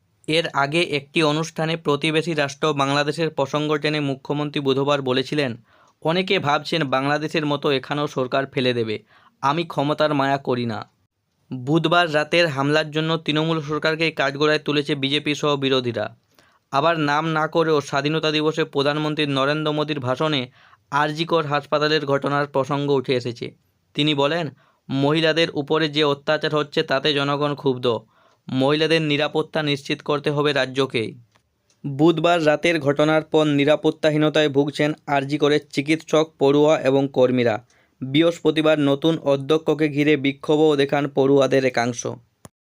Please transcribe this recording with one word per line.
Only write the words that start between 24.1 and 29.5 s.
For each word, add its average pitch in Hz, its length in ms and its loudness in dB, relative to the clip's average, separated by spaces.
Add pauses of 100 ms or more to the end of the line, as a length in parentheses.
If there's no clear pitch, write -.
বলেন, 147 340 0 (400)
"মহিলাদের 156 640 2
উপরে 156 360 -2
যে 151 140 0
অত্যাচার 151 520 0
হচ্ছে 151 280 0
তাতে 147 300 0
জনগণ 143 420 -2
ক্ষুব্ধ। 123 440 -2 (520)
মহিলাদের 151 500 2
নিরাপত্তা 151 640 -2